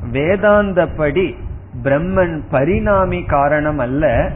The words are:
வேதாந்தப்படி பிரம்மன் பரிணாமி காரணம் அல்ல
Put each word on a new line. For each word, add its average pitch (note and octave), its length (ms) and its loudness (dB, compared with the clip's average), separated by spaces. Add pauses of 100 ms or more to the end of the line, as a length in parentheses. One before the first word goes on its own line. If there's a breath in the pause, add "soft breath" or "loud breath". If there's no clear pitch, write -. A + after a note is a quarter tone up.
(120)
வேதாந்தப்படி F3+ 1200 2 (460)
பிரம்மன் E3 680 0
பரிணாமி F#3 760 0
காரணம் D3 540 0
அல்ல C3+ 580 0